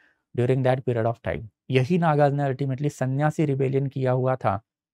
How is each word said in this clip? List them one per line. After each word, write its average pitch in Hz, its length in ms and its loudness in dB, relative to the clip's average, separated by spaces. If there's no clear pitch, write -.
during 127 300 2
that 127 200 2
period 117 220 0
of 117 140 -4
time। - 260 -6
यही 131 280 2
नागाज 147 360 2
ने 143 100 -2
ultimately 135 480 -2
सन्यासी 147 520 -2
रिबेलियन 135 420 0
किया 131 260 -2
हुआ 131 240 0
था, 101 240 0